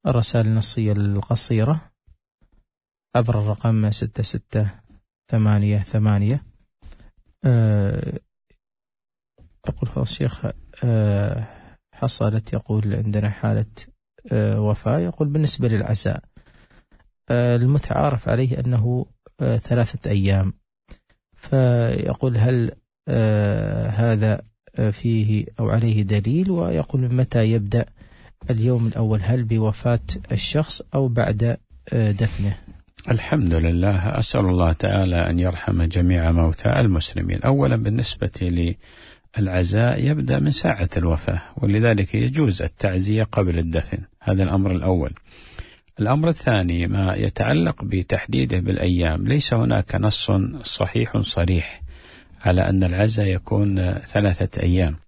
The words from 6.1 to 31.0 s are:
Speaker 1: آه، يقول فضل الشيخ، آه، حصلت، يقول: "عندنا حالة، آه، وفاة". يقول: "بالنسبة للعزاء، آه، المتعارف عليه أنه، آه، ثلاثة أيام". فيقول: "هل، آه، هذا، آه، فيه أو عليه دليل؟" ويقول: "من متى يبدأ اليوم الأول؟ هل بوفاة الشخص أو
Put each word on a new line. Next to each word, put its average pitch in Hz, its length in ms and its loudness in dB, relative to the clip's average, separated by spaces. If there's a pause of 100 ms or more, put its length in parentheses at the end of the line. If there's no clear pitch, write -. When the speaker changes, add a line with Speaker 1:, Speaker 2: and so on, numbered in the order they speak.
Speaker 1:
آه، 107 760 2 (1500)
يقول - 220 -6
فضل 131 120 -4
الشيخ، - 440 -4 (380)
آه، 107 640 0 (460)
حصلت، 110 600 -2
يقول: 107 420 -2
"عندنا 104 340 -2
حالة، 107 360 -2 (680)
آه، 107 300 0
وفاة". 110 380 0
يقول: 165 280 -2
"بالنسبة 143 400 0
للعزاء، - 560 -2 (1040)
آه، 120 260 2
المتعارف 135 760 0
عليه 123 300 0
أنه، 123 460 0 (340)
آه، 120 180 0
ثلاثة 120 520 -2
أيام". 95 440 2 (840)
فيقول: 120 1000 0
"هل، 117 340 2 (360)
آه، 107 800 0
هذا، 110 520 2 (340)
آه، 117 140 0
فيه 107 560 0 (140)
أو 110 100 0
عليه 110 340 2
دليل؟" 113 480 0
ويقول: 160 500 -2
"من 123 140 0
متى 117 360 2
يبدأ 113 340 0 (640)
اليوم 117 380 2
الأول؟ 110 360 0
هل 120 200 0
بوفاة 113 560 0 (320)
الشخص - 500 -2 (120)
أو 135 140 2